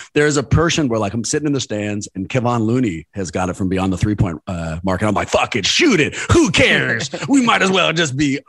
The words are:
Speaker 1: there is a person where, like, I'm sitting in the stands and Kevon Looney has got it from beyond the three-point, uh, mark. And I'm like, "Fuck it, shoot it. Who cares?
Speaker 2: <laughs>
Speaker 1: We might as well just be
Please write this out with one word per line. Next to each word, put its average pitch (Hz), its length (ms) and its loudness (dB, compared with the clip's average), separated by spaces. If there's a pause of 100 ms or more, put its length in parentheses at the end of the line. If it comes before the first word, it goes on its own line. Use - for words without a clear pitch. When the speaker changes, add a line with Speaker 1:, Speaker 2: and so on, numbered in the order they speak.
(120)
Speaker 1:
there 147 140 4
is 147 100 2
a 143 60 2
person 156 460 2
where, 113 100 0
like, 107 160 -2
I'm 117 100 -4
sitting 151 220 -2
in 147 80 0
the 131 60 0
stands 104 540 -6
and 95 140 -6
Kevon 120 380 0
Looney 113 460 0
has 95 180 -6
got 92 180 -2
it 90 60 -4
from 92 160 -2
beyond 92 240 0
the 87 40 -4
three-point, 101 480 -2
uh, 82 360 -6
mark. 92 180 -2
And 107 80 0
I'm 101 60 0
like, 87 160 -2
"Fuck 127 260 0
it, 98 80 -2
shoot 262 360 2
it. 107 160 0 (160)
Who 311 180 6
cares? 139 640 2
Speaker 2:
<laughs> - 140 -8
Speaker 1:
We 277 120 4
might 214 220 2
as 190 80 2
well 165 240 2
just 160 200 -2
be 139 340 0